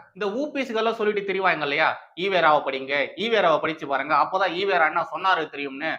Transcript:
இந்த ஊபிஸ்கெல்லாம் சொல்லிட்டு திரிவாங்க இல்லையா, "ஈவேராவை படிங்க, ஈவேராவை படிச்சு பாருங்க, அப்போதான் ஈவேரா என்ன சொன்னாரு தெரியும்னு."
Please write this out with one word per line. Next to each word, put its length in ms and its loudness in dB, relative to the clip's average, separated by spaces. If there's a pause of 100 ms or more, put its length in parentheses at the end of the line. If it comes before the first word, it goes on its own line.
(140)
இந்த 220 -6
ஊபிஸ்கெல்லாம் 640 -2
சொல்லிட்டு 260 0
திரிவாங்க 360 0
இல்லையா, 280 2 (320)
"ஈவேராவை 400 4
படிங்க, 320 -4 (220)
ஈவேராவை 440 2
படிச்சு 280 -4
பாருங்க, 280 0
அப்போதான் 400 0
ஈவேரா 320 2
என்ன 240 0
சொன்னாரு 380 0
தெரியும்னு." 500 -6